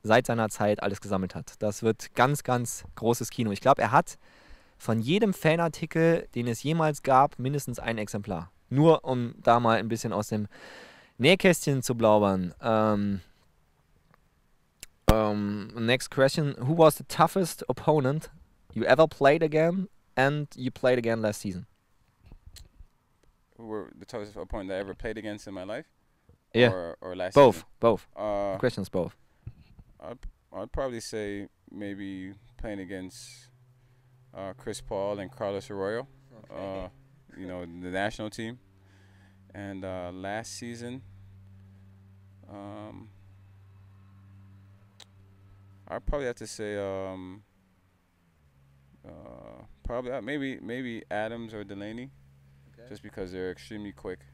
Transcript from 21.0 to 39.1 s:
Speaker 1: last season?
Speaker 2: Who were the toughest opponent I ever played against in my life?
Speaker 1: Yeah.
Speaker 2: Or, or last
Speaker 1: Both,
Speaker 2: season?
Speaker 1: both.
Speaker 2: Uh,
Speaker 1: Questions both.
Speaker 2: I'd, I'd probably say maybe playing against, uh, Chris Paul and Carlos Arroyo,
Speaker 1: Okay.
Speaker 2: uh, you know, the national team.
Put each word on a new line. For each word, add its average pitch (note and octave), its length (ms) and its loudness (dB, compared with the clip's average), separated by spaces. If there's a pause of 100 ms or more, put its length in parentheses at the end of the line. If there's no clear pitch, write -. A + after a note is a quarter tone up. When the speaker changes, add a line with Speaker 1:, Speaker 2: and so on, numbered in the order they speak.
Speaker 1:
last G#2+ 180 -2
season? F2+ 260 -6 (1900)
Speaker 2:
Who A#2 100 -18
were G#2+ 320 -10
the F#2 60 -20
toughest G#2 320 -12
opponent F#2+ 340 -8
I F#2+ 40 -4
ever F#2+ 200 -6
played A2 220 -8
against G#2 300 -10
in G2+ 80 -12
my F#2 100 -10
life? A2 220 -10 (680)
Speaker 1:
Yeah. A#2+ 160 8
Speaker 2:
Or, F2 300 -8
or F2+ 160 -10
last F#2 180 -6
Speaker 1:
Both, C3 220 10
Speaker 2:
season? - 120 -16 (120)
Speaker 1:
both. A2+ 340 2
Speaker 2:
Uh, G2+ 440 -4
Speaker 1:
Questions G#2 320 -2
both. F2 260 -4 (840)
Speaker 2:
I'd, A2 180 -16 (340)
I'd F#2+ 180 -10
probably B2+ 300 -6
say G2+ 480 -8 (220)
maybe G2 640 -10 (240)
playing G#2 220 -10
against, F#2 680 -14 (880)
uh, F#2+ 220 -12
Chris - 260 -10
Paul G2+ 360 -4
and F#2 120 -10
Carlos G2+ 400 -6
Arroyo, G#2+ 360 -6 (440)
Speaker 1:
Okay. F#2+ 340 -10
Speaker 2:
uh, F2+ 40 -12 (500)
you F#2 80 -12
know, F2+ 180 -10
the F2 260 -12
national G#2 400 -4
team. A#2 280 -10 (960)